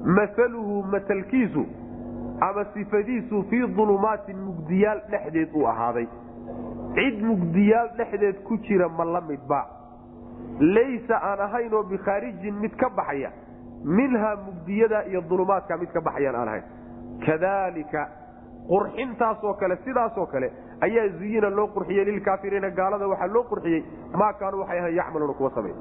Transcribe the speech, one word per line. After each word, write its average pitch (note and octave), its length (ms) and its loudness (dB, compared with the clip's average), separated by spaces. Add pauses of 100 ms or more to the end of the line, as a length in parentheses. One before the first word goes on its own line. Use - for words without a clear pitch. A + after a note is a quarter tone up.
masaluhu G#3 760 2
matalkiisu G3 800 0 (760)
ama G3 240 0
sifadiisu G#3 840 -2
fii A#3+ 160 2 (100)
dulumaatin G3+ 600 2
mugdiyaal F#3+ 640 2 (100)
dhexdeed E3 440 0
uu D3 120 4
ahaaday, A#2 400 0 (880)
cid A#3 280 2
mugdiyaal G#3 720 4
dhexdeed G3+ 480 0
ku A3+ 140 -2
jira F3+ 300 4
ma E3 160 -2
la E3+ 160 0
midba, C#3+ 400 -2 (1000)
laysa A3+ 640 6
aan G3 180 0
ahayn A3 340 -2
oo G#3+ 80 4
bikhaarijin G3 760 -2
mid G#3+ 160 -2
ka B3+ 200 4
baxaya, C#3 340 -2 (540)
minhaa G#3+ 520 2
mugdiyada G3 720 0
iyo F#3 220 -2
dulumaadka F3+ 480 2
mid E3 160 -6
ka F3 80 0
baxayaan C#3 360 0
aan A#2+ 120 0
ahayn. G#2+ 160 -4 (640)
Kadaalika, F3 760 0 (680)
qurxintaasoo G#3+ 840 0
kale, F#3 300 0
sidaasoo A3+ 420 0
kale C3 220 -2 (320)
ayaa G#3+ 280 4 (100)
zuyina G#3 320 2
loo G#3 240 2
qurxiyey F#3+ 300 2
lilkaafiriina, G3 680 0
gaalada G3 380 0
waxaa F3+ 260 0
loo A#3+ 160 4
qurxiyey E3 320 0 (360)
maa G#3 140 6
kaanuu G3 280 -4
waxay F#3 180 -2
ahayn F3 180 0
yacmaluuna D#3 380 0
kuwa C3+ 200 2
sameeya. G2+ 260 -2